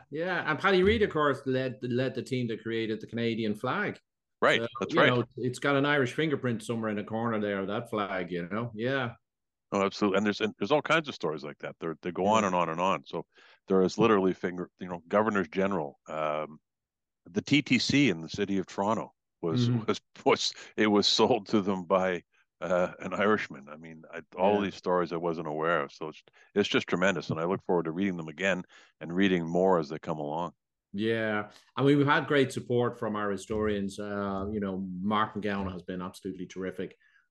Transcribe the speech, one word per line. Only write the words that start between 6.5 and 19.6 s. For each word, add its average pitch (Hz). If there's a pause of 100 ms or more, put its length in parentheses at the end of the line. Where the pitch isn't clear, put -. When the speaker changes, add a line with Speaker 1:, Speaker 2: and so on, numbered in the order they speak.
Speaker 1:
somewhere 113
in 104
the 104
corner 110
there 101
of 95
that 110
flag, 95
you 87
know? 117
Yeah. 120 (640)
Speaker 2:
Oh, 98
absolutely. 98
And 104
there's, 104
and 107
there's 101
all 151
kinds 156
of 113
stories 78
like 73
that. 69
They're, 82
they 90
go 87
Speaker 1:
Yeah. 101
Speaker 2:
on 107
and 92
on 87
and 80
on. 90
So 85 (420)
there 95
is 90
literally 104
finger, 90 (100)
you 95
know, 87
governors 101
general, 92
um, 76 (720)
the 92
T 143
T 127
C 139
in 82
the 80
city 98
of 90
Toronto 101 (280)
was, 123